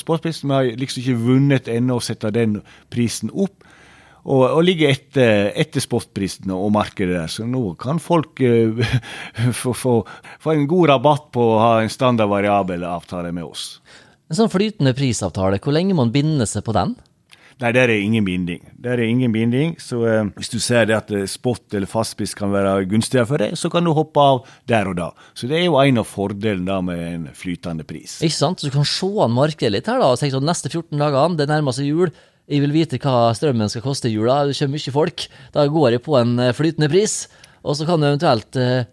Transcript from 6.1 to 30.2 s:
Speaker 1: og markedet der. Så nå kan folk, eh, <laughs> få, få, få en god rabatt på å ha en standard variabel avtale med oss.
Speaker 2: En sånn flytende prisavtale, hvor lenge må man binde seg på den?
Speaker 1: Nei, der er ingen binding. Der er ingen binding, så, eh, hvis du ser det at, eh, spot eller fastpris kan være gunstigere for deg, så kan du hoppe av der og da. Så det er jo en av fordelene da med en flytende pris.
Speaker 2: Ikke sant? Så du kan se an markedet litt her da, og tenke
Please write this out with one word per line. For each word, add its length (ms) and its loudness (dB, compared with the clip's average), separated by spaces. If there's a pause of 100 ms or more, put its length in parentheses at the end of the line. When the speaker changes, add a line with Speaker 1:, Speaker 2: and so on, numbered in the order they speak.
Speaker 1:
og 220 -2
markedet 420 0
der. 160 -4
Så 160 -8
nå 140 -2 (180)
kan 220 -4
folk, 420 -2
eh, 320 4 (400)
<laughs> 460 -4
få, 100 -2
få, 220 0 (480)
få 100 0
en 160 2
god 220 4
rabatt 420 2
på 220 2
å 80 4
ha 80 6 (100)
en 80 0
standard 400 2
variabel 560 0
avtale 480 -8
med 160 -8
oss. 300 -14 (500)
Speaker 2:
En 80 -4
sånn 160 2
flytende 460 0
prisavtale, 680 -2
hvor 80 -2
lenge 240 0
må 80 2
man 80 0
binde 320 0
seg 220 -6
på 100 -2
den? 220 -2 (600)
Speaker 1:
Nei, 160 0
der 160 4
er 80 2
ingen 240 2
binding. 380 -4 (180)
Der 160 -4
er 80 0
ingen 300 0
binding, 440 0
så, 200 -8 (100)
eh, 160 2 (120)
hvis 120 -10
du 100 -6
ser 280 2
det 100 2
at, 160 -6
eh, 140 -2
spot 500 -6
eller 100 -4
fastpris 480 -4
kan 160 -4
være 380 0
gunstigere 400 0
for 80 -2
deg, 160 -2
så 180 -6
kan 140 0
du 80 2
hoppe 240 -2
av 300 4 (200)
der 220 0
og 80 -4
da. 140 -6 (240)
Så 140 -8
det 120 -2
er 60 0
jo 120 2
en 200 4
av 100 0
fordelene 580 -4
da 140 -2
med 180 -4
en 360 -8
flytende 520 -10
pris. 360 -14
Speaker 2:
Ikke 160 0
sant? 220 0
Så 100 -6
du 0 -
kan 180 0
se 180 -4 (140)
an 160 4
markedet 360 0
litt 140 -2
her 140 0
da, 120 4
og 60 0
tenke 220 -2